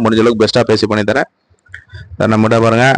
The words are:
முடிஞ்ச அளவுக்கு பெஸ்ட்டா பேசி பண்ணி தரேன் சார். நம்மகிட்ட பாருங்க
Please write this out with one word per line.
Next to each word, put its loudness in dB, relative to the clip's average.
முடிஞ்ச 0
அளவுக்கு 0
பெஸ்ட்டா 0
பேசி 0
பண்ணி -2
தரேன் -2
சார். -2
நம்மகிட்ட 2
பாருங்க 2